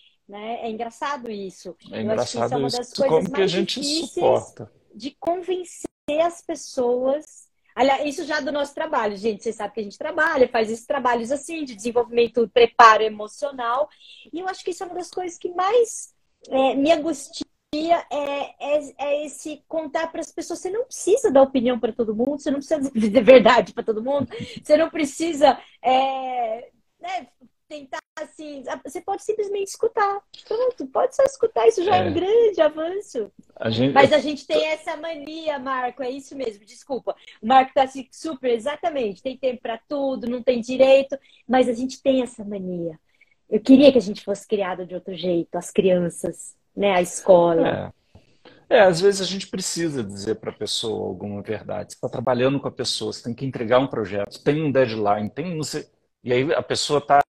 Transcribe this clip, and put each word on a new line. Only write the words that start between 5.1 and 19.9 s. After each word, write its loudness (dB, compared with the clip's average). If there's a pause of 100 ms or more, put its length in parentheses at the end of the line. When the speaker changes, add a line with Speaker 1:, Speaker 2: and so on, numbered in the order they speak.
Speaker 1:
convencer -6 (380)
as -4
pessoas. -4 (260)
Aliás, 2
isso -6
já -2
do -4
nosso -4
trabalho, -4
gente. -4
Vocês -6
sabem -10
que -8
a -4
gente -12
trabalha, 2
faz -2
esses -10
trabalhos -2
assim, -6
de -12
desenvolvimento, 0
preparo 8
emocional. -4 (440)
E -8
eu -8
acho -10
que -6
isso -8
é -10
uma -12
das -10
coisas -8
que -8
mais, 0 (340)
é, 2
me 2
angustia, -4 (680)
é, -4
é, -12
é -4
esse -14
contar -6